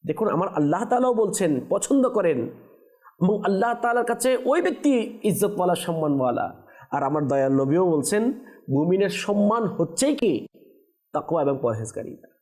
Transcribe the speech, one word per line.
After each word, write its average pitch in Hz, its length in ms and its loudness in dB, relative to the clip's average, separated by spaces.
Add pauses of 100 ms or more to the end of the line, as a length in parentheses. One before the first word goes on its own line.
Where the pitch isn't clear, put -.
দেখুন, 202 220 -2
আমার 175 200 0
আল্লাহ 156 360 0
তাআলাও 247 300 2
বলছেন 196 540 0
পছন্দ 254 400 2
করেন 170 400 0 (720)
এবং 202 220 2
আল্লাহ 202 300 0
তাআলার 240 300 0
কাছে 240 400 0
ওই 311 180 2
ব্যক্তি 277 600 0
ইজ্জতওয়ালা, 190 520 0
সম্মানওয়ালা। 143 920 -2 (240)
আর 143 120 -2
আমার 147 260 0
দয়াল 135 240 2
নবীও 147 380 2
বলছেন, 202 400 0 (380)
মুমিনের 175 400 2
সম্মান 208 560 0
হচ্ছেই 196 520 0
কি? 160 300 0 (680)
তাকওয়া 151 300 -2
এবং 139 200 0
পরহেজগারিতা। - 680 -6 (140)